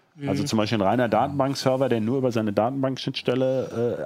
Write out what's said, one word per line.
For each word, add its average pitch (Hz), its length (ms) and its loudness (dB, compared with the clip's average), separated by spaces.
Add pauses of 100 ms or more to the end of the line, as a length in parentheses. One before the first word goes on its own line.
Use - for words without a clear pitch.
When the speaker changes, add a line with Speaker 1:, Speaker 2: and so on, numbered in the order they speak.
(140)
Speaker 1:
Mhm. 143 140 -8
Speaker 2:
Also 143 160 0
zum 123 140 0
Beispiel 107 200 2
ein 101 80 2
reiner 117 220 2
Datenbankserver, 135 800 2
der 117 140 2
nur 123 160 0
über 127 120 2
seine 110 220 0
Datenbankschnittstelle, 127 1500 -2